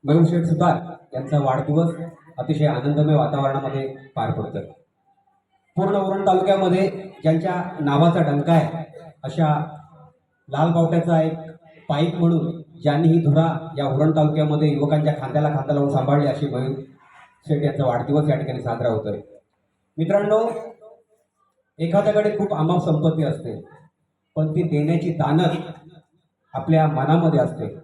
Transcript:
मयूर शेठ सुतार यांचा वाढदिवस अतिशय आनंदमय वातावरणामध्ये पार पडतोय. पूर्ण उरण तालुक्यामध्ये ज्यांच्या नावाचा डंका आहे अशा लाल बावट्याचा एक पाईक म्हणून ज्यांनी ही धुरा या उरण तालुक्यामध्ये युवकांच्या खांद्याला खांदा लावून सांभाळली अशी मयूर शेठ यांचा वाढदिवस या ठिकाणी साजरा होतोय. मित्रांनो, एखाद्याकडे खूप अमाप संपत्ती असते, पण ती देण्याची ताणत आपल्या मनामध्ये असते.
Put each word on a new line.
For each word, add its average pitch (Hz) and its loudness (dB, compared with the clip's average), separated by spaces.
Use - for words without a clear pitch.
मयूर 160 4
शेठ 170 2
सुतार 165 2
यांचा 143 -2
वाढदिवस 147 0
अतिशय 151 -2
आनंदमय 147 0
वातावरणामध्ये 135 -2
पार 117 -4
पडतोय. - -6
पूर्ण 196 0
उरण 196 -2
तालुक्यामध्ये 185 2
ज्यांच्या 160 0
नावाचा 156 4
डंका 143 2
आहे - 0
अशा 156 0
लाल 160 2
बावट्याचा 165 2
एक 160 0
पाईक 160 0
म्हणून 170 0
ज्यांनी 151 2
ही 165 6
धुरा 156 4
या 139 -2
उरण 147 2
तालुक्यामध्ये 151 2
युवकांच्या 147 0
खांद्याला 147 -2
खांदा 147 -2
लावून 143 0
सांभाळली 139 2
अशी 143 -2
मयूर 127 -4
शेठ 147 0
यांचा 139 0
वाढदिवस 143 0
या 131 2
ठिकाणी 123 -6
साजरा 120 -4
होतोय. 107 -4
मित्रांनो, 202 2
एखाद्याकडे 208 2
खूप 196 -2
अमाप 160 0
संपत्ती 160 0
असते, 117 -6
पण 156 0
ती 170 0
देण्याची 160 0
ताणत 151 0
आपल्या 156 2
मनामध्ये 151 2
असते. - -4